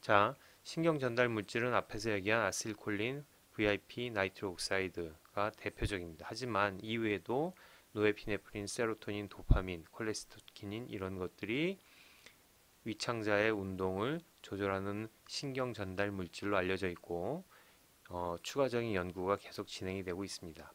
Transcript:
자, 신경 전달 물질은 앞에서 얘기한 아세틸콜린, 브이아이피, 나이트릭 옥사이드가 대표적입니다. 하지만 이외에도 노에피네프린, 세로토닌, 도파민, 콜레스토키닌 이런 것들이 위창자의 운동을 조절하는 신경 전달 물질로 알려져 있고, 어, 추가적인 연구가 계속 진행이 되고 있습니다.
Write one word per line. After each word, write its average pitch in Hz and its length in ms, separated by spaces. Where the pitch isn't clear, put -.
자, 107 340
신경 165 360
전달 123 300
물질은 117 460
앞에서 107 380
얘기한 104 300
아세틸콜린, 107 840
브이아이피, 107 580
나이트릭 98 420
옥사이드가 92 1040
대표적입니다. 87 680
하지만 104 560
이외에도 113 720
노에피네프린, 104 760
세로토닌, 104 640
도파민, 92 600
콜레스토키닌 110 1000
이런 95 300
것들이 120 600
위창자의 107 680
운동을 98 680
조절하는 101 680
신경 131 440
전달 101 380
물질로 98 460
알려져 92 320
있고, 90 560
어, 87 320
추가적인 120 520
연구가 92 420
계속 - 320
진행이 95 340
되고 92 220
있습니다. 82 500